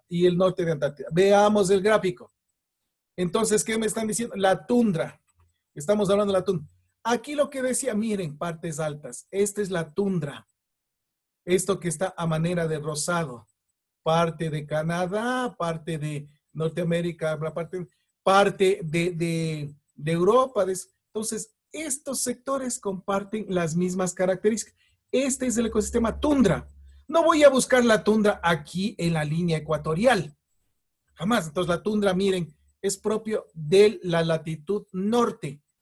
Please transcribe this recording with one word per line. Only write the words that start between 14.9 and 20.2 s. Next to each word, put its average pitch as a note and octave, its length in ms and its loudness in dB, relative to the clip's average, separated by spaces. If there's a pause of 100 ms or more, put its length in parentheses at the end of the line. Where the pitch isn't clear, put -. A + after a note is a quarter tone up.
parte E3 400 -4
de D3 320 -6 (240)
Norteamérica, E3 840 -2
la D3 160 -6
parte, F3 340 -8 (360)
parte G3 600 4
de, E3+ 280 0
de, D#3+ 640 -4 (200)
de D3 160 -4
Europa. G#3 540 4